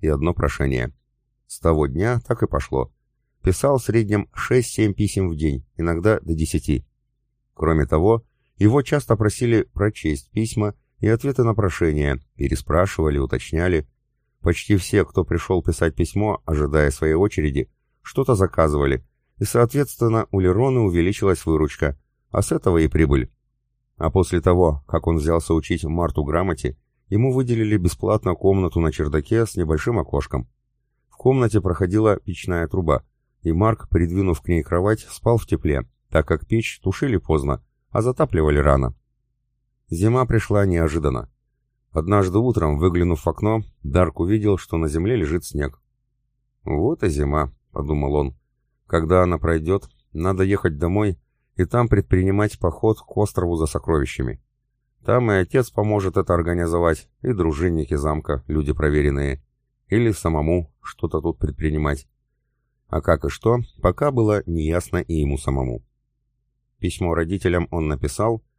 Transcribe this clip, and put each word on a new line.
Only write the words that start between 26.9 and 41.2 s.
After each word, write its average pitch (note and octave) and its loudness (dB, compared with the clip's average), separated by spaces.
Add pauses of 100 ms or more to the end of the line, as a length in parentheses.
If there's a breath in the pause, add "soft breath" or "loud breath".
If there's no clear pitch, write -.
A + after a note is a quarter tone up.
ему A#2 2
выделили A#2 0
бесплатно G2 0
комнату F#2+ 2
на D#2+ 2
чердаке D#2 0
с - -10
небольшим F2 0
окошком. C#2 -4 (600)
В - -20
комнате A#2+ 2
проходила F#2+ 0
печная E2+ -6
труба, D#2 0 (420)
и D#2+ 0
Марк, G#2+ 0
придвинув F2 0
к - -10
ней E2 0
кровать, G2 -2
спал - 0
в - -4
тепле, C2+ -2 (220)
так D#2+ 0
как - -2
печь - -4
тушили G#2 -2
поздно, C#2+ -2 (280)
а A#2+ 0
затапливали F2+ 2
рано. C2+ 2 (920)
Зима A2+ 2
пришла G2+ 2
неожиданно. D#2 0 (640)